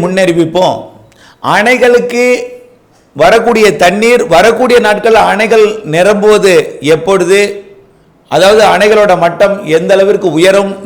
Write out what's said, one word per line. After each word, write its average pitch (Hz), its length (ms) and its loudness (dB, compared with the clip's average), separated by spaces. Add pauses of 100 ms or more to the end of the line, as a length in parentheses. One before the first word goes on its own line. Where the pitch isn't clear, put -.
முன்னறிவிப்போம். 175 760 -2 (800)
அணைகளுக்கு 240 720 0 (960)
வரக்கூடிய 220 440 2 (180)
தண்ணீர், 214 420 0 (100)
வரக்கூடிய 226 420 2 (100)
நாட்கள் 214 300 0 (140)
அணைகள் 214 340 0 (300)
நிரம்புவது 202 580 2 (440)
எப்பொழுது, 190 440 0 (920)
அதாவது 196 320 2 (120)
அணைகளோட 214 400 2 (100)
மட்டம் 202 320 -2 (220)
எந்த 190 180 -2
அளவிற்கு 196 400 0
உயரும், 196 340 0 (140)